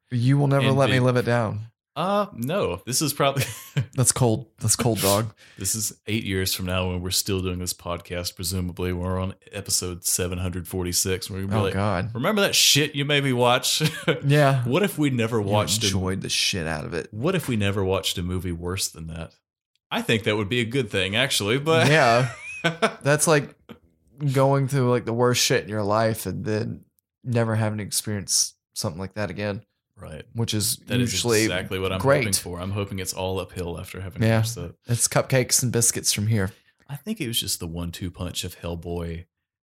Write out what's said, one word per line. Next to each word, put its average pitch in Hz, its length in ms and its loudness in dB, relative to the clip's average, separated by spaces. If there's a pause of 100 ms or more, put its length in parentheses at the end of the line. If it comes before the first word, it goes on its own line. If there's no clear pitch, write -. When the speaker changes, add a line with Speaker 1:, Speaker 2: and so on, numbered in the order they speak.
Speaker 1:
You 123 280 4
will 143 100 4
never 139 200 4
Speaker 2:
And 135 100 4
Speaker 1:
let 135 120 4
me 107 80 4
Speaker 2:
Big 123 60 4
Speaker 1:
live 123 140 4
it 120 80 0
down. 113 420 0 (280)
Speaker 2:
Uh, 196 380 0
no. 113 540 -4
This 120 160 0
is 143 100 -2
probably 139 300 2 (260)
<laughs> - 240 -4
Speaker 1:
That's 123 180 4
cold. 113 360 2 (100)
That's - 180 0
cold, 113 240 0
dog. 101 320 2 (280)
Speaker 2:
This 95 160 -2
is 110 180 -4 (140)
eight 110 160 -2
years 95 280 0
from 92 140 -4
now 92 240 0
when 90 140 -4
we're 90 80 -4
still 95 280 0
doing 90 200 -2
this 90 160 -6
podcast. 87 600 -8
Presumably, 90 560 -4
we're 90 300 -2
on 95 140 -4 (160)
episode 92 520 -4
seven 90 360 -2
hundred 90 280 -6
forty-six. 90 640 -2
We're 95 120 -8
gonna 98 80 -6
be 101 60 -2
Speaker 1:
Oh, 110 100 2
Speaker 2:
like, 95 100 -2
Speaker 1:
God. 98 400 0
Speaker 2:
"Remember 190 260 0
that 190 140 2
shit - 400 4
you 139 100 -2
made 143 180 2
me 139 80 2
watch?" 123 520 4 (240)
<laughs> 151 180 0
Speaker 1:
Yeah. 139 380 6
Speaker 2:
What 127 180 2
if 202 160 0
we 147 140 2
never 117 280 0
Speaker 1:
You 104 60 0
Speaker 2:
watched 104 380 2
a - 20 -2
Speaker 1:
enjoyed 95 360 0
the - 80 -8
shit - 360 0
out 78 180 -4
of 82 120 -8
it. 78 180 -4
Speaker 2:
What 139 220 -2
if 156 120 -2
we 123 100 0
never 101 260 0
watched 92 340 0
a 92 60 -4
movie 90 280 -4
worse 87 360 -4
than 80 200 -12
that? 82 280 -12 (560)
I 208 100 -2
think 117 220 0
that 107 120 2
would 104 140 -4
be 123 120 0
a 117 40 0
good 117 240 -2
thing, 95 260 -2
actually. 120 440 0
But 160 320 4
Speaker 1:
Yeah. 123 400 6 (320)
Speaker 2:
<laughs> 170 400 -2
Speaker 1:
That's 147 240 4
like 147 260 4 (760)
going 135 360 4
through, 127 220 2
like, 123 160 2
the 117 80 -2
worst 123 300 4
shit 127 200 2
in 82 60 -10
your 107 140 -2
life 110 420 2
and 95 180 -4
then 107 420 -4 (380)
never 117 320 0
having 107 220 0
to 107 60 -6
experience - 720 -2 (180)
something 87 260 -6
like 95 140 -8
that 104 160 -4
again. 104 320 -4 (420)
Speaker 2:
Right. 80 200 -14 (100)
Speaker 1:
which 113 200 -2
is 107 240 0 (100)
Speaker 2:
That 120 140 0
is 117 120 0
Speaker 1:
usually 110 300 2
Speaker 2:
exactly 95 360 -2
what 95 140 -2
I'm 95 60 -2
Speaker 1:
great. 135 200 4
Speaker 2:
hoping 107 140 0
for. 87 260 -6
I'm 95 120 -6
hoping 98 280 -4
it's 92 140 -6
all 95 260 -2
uphill 87 400 -6
after 92 220 -12
having 95 220 -6
Speaker 1:
Yeah. 113 160 6
Speaker 2:
watched 110 160 0
that. 87 200 -10 (120)
Speaker 1:
It's 120 200 0
cupcakes - 560 2
and 120 80 0
biscuits 117 420 0
from 104 140 0
here. 104 240 2 (380)
Speaker 2:
I 139 80 -10
think 220 240 -8
it 135 60 -4
was 113 120 -4
just - 200 -4
the 92 80 -6
one-two 85 440 -6
punch - 320 -8
of 90 160 -12
Hellboy 85 680 -8 (380)